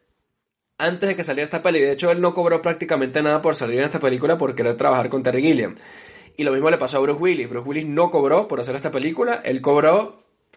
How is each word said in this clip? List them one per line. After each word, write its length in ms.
antes 300
de 80
que 60
saliera 220
esta 180
peli. 180
De 120
hecho, 180
él 100
no 140
cobró 280
prácticamente 600
nada 200
por 140
salir 240
en 40
esta 160
película 380
por 160
querer 220
trabajar 320
con 140
Terry 200
Gilliam. 320
Y 80
lo 80
mismo 180
le 80
pasó 200
a 20
Bruce 200
Willis. 300
Bruce 180
Willis 180
no 240
cobró 380
por 120
hacer 160
esta 160
película, 520
él 160
cobró 640